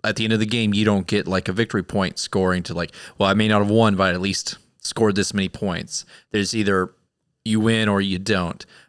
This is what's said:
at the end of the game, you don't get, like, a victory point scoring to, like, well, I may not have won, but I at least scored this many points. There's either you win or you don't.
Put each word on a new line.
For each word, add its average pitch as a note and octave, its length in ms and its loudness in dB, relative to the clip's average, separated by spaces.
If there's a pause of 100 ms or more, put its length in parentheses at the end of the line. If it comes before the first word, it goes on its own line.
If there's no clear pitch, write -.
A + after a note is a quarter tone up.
at G#2+ 120 0
the A2 80 -2
end A2 80 0
of A2 80 2
the G#2+ 60 0
game, A2 280 0
you G#2 100 2
don't G2+ 220 2
get, G#2 220 -2
like, F#2 200 -2
a F#2+ 40 -4
victory G#2+ 300 -2
point F#2+ 360 -4
scoring F#2 460 0
to, F2 100 -10
like, E2+ 180 -6 (260)
well, G2 100 4
I G2 60 4
may G#2+ 140 2
not G#2+ 120 4
have G2+ 100 0
won, A2 260 4
but F#2+ 140 4
I F2 40 -2
at F2+ 60 -4
least - 380 -6 (240)
scored G#2+ 320 0
this G2 200 -2
many F#2+ 140 -2
points. F2 560 -8 (280)
There's G2+ 220 -2
either G2 380 0 (520)
you A2 160 0
win A2 280 2
or G2+ 120 2
you F#2+ 180 -2
don't. F#2+ 460 -2 (240)